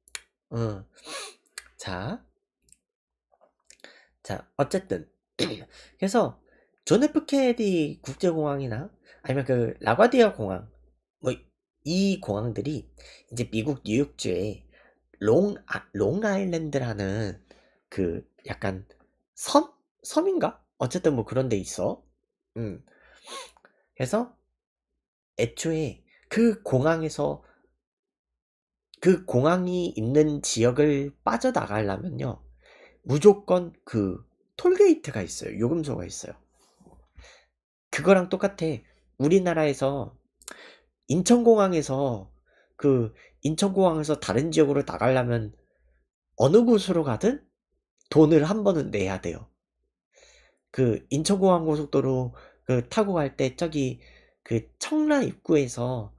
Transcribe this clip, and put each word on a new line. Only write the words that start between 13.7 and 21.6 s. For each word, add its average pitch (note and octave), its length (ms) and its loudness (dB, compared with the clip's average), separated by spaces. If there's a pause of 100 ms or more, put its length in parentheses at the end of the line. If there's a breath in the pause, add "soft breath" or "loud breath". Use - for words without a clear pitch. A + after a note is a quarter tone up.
뉴욕주에 G#2 800 -4 (540 soft breath)
롱-, D#3 360 2 (100)
아, - 260 -10
롱아일랜드라는 C3 1500 -4 (460 soft breath)
그 - 360 -4 (200)
약간 G2 400 -8 (480)
섬? - 380 0 (300)
섬인가? - 640 -4 (140)
어쨌든 D#3 360 -2
뭐 A#2 120 -2
그런 C3 240 -2
데 A2 80 0
있어. - 440 -6 (540)